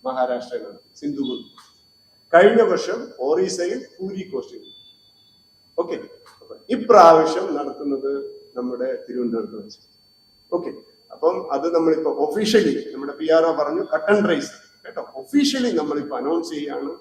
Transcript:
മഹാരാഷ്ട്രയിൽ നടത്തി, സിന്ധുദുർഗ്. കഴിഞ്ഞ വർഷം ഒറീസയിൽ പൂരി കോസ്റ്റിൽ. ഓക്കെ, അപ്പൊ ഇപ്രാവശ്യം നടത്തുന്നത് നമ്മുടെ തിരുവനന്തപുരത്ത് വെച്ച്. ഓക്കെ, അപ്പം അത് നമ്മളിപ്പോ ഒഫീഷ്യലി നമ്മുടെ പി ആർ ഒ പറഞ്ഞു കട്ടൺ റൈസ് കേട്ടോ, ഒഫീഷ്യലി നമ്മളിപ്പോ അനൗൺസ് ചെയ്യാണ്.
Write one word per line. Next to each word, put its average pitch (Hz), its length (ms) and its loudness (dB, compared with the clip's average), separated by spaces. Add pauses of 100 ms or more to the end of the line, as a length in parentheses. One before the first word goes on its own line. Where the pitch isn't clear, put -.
മഹാരാഷ്ട്രയിൽ 123 600 -4
നടത്തി, - 220 -20 (120)
സിന്ധുദുർഗ്. 135 460 -6 (880)
കഴിഞ്ഞ 214 260 8 (120)
വർഷം 190 260 -2 (300)
ഒറീസയിൽ 180 500 -2 (160)
പൂരി 190 380 -8
കോസ്റ്റിൽ. 120 320 -10 (1120)
ഓക്കെ, 170 180 -4 (440)
അപ്പൊ - 140 -18 (220)
ഇപ്രാവശ്യം 170 720 6 (100)
നടത്തുന്നത് 139 540 -4 (460)
നമ്മുടെ 127 320 -4 (160)
തിരുവനന്തപുരത്ത് 113 560 -4
വെച്ച്. - 180 -20 (760)
ഓക്കെ, 123 140 -4 (440)
അപ്പം 170 220 0 (180)
അത് 139 200 -2
നമ്മളിപ്പോ 160 360 2 (140)
ഒഫീഷ്യലി 196 480 2 (200)
നമ്മുടെ 143 280 -10
പി 156 60 -4 (100)
ആർ 165 120 6
ഒ - 100 2
പറഞ്ഞു 151 240 -2 (100)
കട്ടൺ 202 260 2 (120)
റൈസ് 139 220 -2 (320)
കേട്ടോ, - 180 -12 (180)
ഒഫീഷ്യലി 262 580 0
നമ്മളിപ്പോ 147 420 -4
അനൗൺസ് 160 340 -2
ചെയ്യാണ്. 143 360 -6 (100)